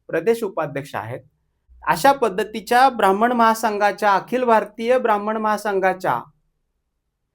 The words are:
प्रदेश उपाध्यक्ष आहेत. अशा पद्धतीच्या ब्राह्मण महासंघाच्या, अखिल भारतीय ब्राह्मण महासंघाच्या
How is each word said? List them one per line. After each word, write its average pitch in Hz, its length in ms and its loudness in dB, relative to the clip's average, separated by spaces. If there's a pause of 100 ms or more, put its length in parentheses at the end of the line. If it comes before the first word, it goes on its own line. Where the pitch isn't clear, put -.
प्रदेश 226 360 -2
उपाध्यक्ष 147 520 -6
आहेत. 113 240 -8 (680)
अशा 170 240 4
पद्धतीच्या 226 800 0
ब्राह्मण 214 420 2
महासंघाच्या, 214 800 0
अखिल 226 300 -2
भारतीय 233 540 0
ब्राह्मण 220 400 -2
महासंघाच्या 190 840 -2 (1120)